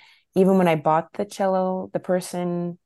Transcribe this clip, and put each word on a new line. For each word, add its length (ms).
even 240
when 100
I 80
bought 380
the 120
cello, 680
the 60
person 880